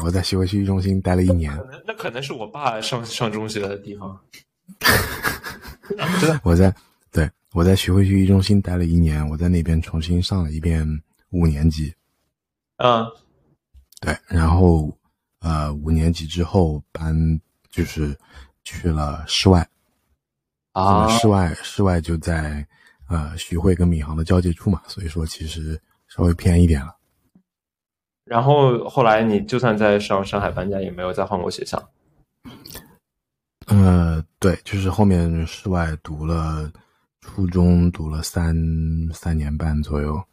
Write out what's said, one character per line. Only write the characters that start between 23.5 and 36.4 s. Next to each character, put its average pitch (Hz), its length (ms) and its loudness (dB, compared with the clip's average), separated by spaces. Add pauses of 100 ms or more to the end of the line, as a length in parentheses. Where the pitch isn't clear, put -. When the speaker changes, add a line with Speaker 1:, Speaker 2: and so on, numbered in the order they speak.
Speaker 1:
汇 87 180 2
跟 87 120 2
闵 80 160 0
行 73 120 -6
的 80 80 -2
交 90 160 2
界 87 140 0
处 - 160 -4
嘛， 90 180 0
所 - 160 -14
以 82 40 -6
说 80 180 -6
其 80 200 -10
实 78 340 -8 (280)
稍 - 160 -4
微 87 100 4
偏 87 300 4
一 - 20 8
点 78 180 4
了。 - 120 -16 (1300)
Speaker 2:
然 117 160 0
后 131 480 4
后 135 140 2
来 110 180 6
你 107 200 2
就 120 180 -2
算 113 180 2
在 104 220 4
上， 98 260 -2
上 101 160 -4
海 95 80 0
搬 90 180 -6
家， 95 140 -4
也 92 80 -6
没 90 140 -10
有 92 100 -4
再 98 100 -2
换 92 160 -2
过 90 100 -4
学 - 140 -10
校？ - 280 -10 (1800)
Speaker 1:
呃， 90 520 4 (200)
对， 90 240 0
就 101 160 -6
是 95 100 -2
后 101 160 2
面 85 400 2
市 - 240 -10
外 82 320 -2
读 78 240 -10
了 78 460 -4 (500)